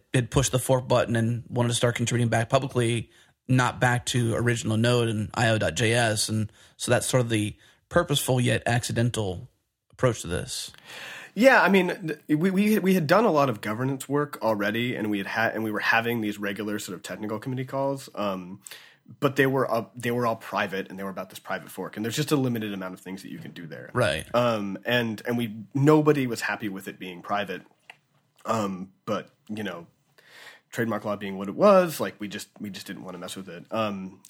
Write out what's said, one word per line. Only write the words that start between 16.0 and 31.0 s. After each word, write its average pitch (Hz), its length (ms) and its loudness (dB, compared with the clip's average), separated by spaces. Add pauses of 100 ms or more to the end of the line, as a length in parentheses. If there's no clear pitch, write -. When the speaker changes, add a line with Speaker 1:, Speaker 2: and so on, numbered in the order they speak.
Speaker 2:
these 104 180 -2
regular 104 420 -4
sort 92 180 -10
of 82 60 -16
technical 107 360 -6
committee 131 240 -6
calls, 135 500 -4
um, 95 460 -6 (600)
but 135 180 0
they 135 100 6
were 131 240 0
up, 113 240 -2
they 120 160 -4
were 120 160 0
all 113 80 0
private, 98 540 -4
and 92 100 -12
they 98 40 -6
were 98 60 -6
about 95 200 -10
this - 100 -16
private 92 300 -8
fork, 90 260 -10
and 107 100 -4
there's 117 100 -4
just 151 160 0
a 156 40 2
limited 120 380 0
amount 92 200 -8
of 90 60 -16
things - 240 -10
that - 80 -12
you - 80 -12
can - 120 -14
do - 140 -16
there. 62 280 -14
Speaker 1:
Right. 87 320 0 (100)
Speaker 2:
Um, 110 500 0
and, 117 400 -2
and 120 120 -2
we, 113 180 -4 (180)
nobody 147 540 4
was 113 140 -6
happy 104 280 -4
with 95 180 -10
it 90 120 -12
being 90 220 -10
private. 101 420 -4 (800)
Um, 98 440 -2 (160)
but, 101 240 -4 (180)
you 107 160 -8
know, 85 240 -10 (840)
trademark 113 320 -2